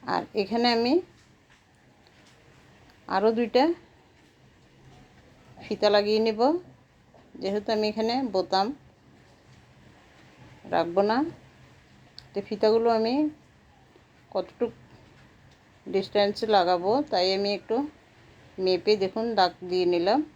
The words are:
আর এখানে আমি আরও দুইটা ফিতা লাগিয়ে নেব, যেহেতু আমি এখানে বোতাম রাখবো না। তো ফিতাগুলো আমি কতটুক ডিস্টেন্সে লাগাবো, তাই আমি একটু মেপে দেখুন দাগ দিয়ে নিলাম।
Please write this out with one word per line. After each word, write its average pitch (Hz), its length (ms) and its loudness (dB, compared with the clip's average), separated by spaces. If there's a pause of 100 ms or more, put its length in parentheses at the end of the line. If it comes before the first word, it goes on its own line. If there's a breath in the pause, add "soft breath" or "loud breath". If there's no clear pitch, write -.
আর 185 180 -4 (200)
এখানে 226 260 -2 (100)
আমি 240 160 2 (2250)
আরও 196 300 2
দুইটা 240 260 2 (2000)
ফিতা 208 320 -2
লাগিয়ে 208 300 2
নেব, 220 160 0 (1000)
যেহেতু 202 340 -4
আমি 214 160 -2
এখানে 220 220 -2 (200)
বোতাম 190 340 0 (2000)
রাখবো 170 360 0
না। 226 80 0 (1120)
তো - 60 -8 (100)
ফিতাগুলো 220 400 2 (120)
আমি 226 140 0 (1200)
কতটুক - 380 -6 (1120)
ডিস্টেন্সে 202 600 0 (100)
লাগাবো, 180 360 2 (200)
তাই 185 160 2 (100)
আমি 202 120 -2 (100)
একটু - 160 -4 (880)
মেপে 185 300 2 (100)
দেখুন 220 220 -4 (120)
দাগ 185 140 4 (200)
দিয়ে 180 220 0
নিলাম। 185 260 2 (160)